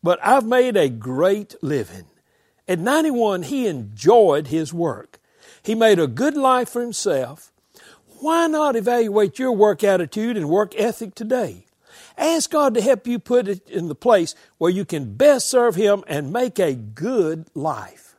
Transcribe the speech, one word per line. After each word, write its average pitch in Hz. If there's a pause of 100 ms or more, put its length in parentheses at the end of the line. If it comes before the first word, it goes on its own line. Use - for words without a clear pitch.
but 175
I've 233
made 247
a 147
great 131
living." 110 (600)
At 185
ninety-one, 240
he 247
enjoyed 147
his 156
work. 165 (440)
He 220
made 220
a 160
good 254
life 254
for 240
himself. 160 (680)
Why 330
not 302
evaluate 214
your 254
work 208
attitude 202
and 151
work 196
ethic 220
today? 214 (540)
Ask 320
God 285
to 233
help 247
you 240
put 240
it 190
in 170
the 147
place 196 (220)
where 170
you 185
can 123
best 269
serve 240
Him 202
and 143
make 247
a 160
good 160 (100)
life. 143